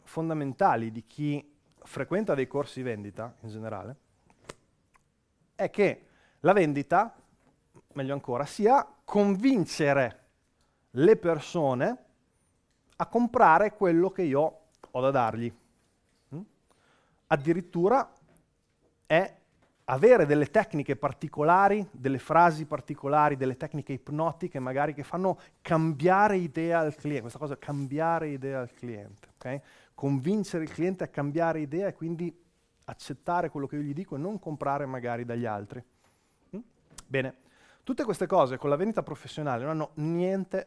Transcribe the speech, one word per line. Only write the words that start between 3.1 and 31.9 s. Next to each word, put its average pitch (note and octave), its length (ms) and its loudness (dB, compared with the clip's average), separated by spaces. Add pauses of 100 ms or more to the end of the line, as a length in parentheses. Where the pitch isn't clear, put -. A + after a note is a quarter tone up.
in A2+ 60 -12
generale A2 480 -10 (1600)
è F#3+ 160 -4
che F#3 360 0 (340)
la E3 120 4
vendita, E3+ 600 2 (800)
meglio C#3 200 -6
ancora, C3+ 320 -4
sia A3+ 400 4 (200)
convincere F#3 1200 2 (640)
le F3 260 6
persone D#3+ 800 0 (1000)
a A3+ 100 -2
comprare G#3+ 640 4
quello F3 380 2
che F#3+ 120 -4
io D3+ 380 0 (280)
ho B2+ 120 -6
da C3 100 2
dargli. A#2 420 0 (800)
Mm? D3+ 80 -12 (840)
Addirittura F3 800 0 (960)
è F3 320 0 (500)
avere E3+ 400 6
delle D3 220 2
tecniche D3 460 0
particolari, F3 960 2
delle C3+ 300 -4
frasi D#3+ 460 4
particolari, D3 680 0
delle C3 200 -2
tecniche D3 380 -8
ipnotiche D#3 640 -6
magari C3+ 340 -2
che C#3+ 80 -12
fanno F3+ 380 -4 (200)
cambiare F3 760 2
idea E3+ 420 -2
al D#3 160 -2
cliente. D3 280 -6
Questa A#2 180 -12
cosa, C#3+ 180 -8
cambiare D3+ 720 -4
idea C3+ 320 -6
al B2 120 -10
cliente, G#2 640 -14
ok? C3+ 260 -10 (320)
Convincere D#3+ 720 -2
il D3+ 80 -8
cliente F3+ 320 -4
a D3+ 60 -8
cambiare D#3+ 500 -2
idea D#3+ 300 -4
e D3+ 60 -8